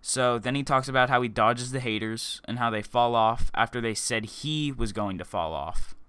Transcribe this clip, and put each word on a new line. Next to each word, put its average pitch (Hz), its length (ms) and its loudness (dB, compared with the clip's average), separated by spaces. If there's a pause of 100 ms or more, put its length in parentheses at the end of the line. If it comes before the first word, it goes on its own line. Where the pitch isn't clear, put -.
So 123 360 0
then 123 180 -2
he 143 80 0
talks 131 260 0
about 127 200 4
how 127 120 4
he 120 80 -2
dodges 120 420 2
the 131 80 -4
haters 113 680 -4
and 120 140 -8
how 117 100 0
they 107 120 -2
fall 120 340 2
off 113 380 4
after 120 260 2
they 113 140 -2
said 110 320 -2
he 151 480 -4
was 117 180 -2
going 98 280 -4
to 90 60 -8
fall 82 280 -4
off. 78 420 0 (140)